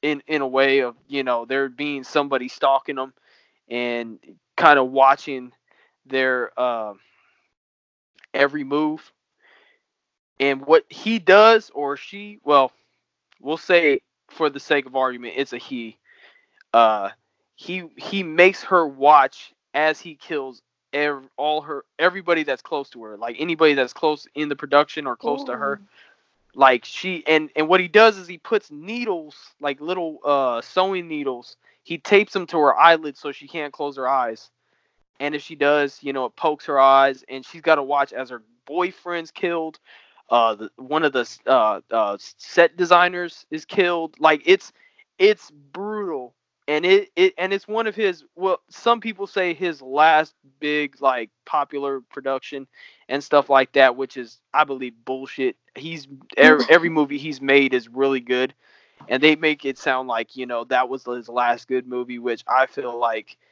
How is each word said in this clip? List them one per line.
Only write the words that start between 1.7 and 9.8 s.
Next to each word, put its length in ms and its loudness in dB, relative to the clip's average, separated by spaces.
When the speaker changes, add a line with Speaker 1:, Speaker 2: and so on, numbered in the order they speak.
Speaker 1:
somebody 440 -4
stalking 480 -2
them 160 -10
and 500 -6
kinda 260 6
watching 680 0
their, 520 -2
uh, 360 -4
every 320 -2
move 480 -6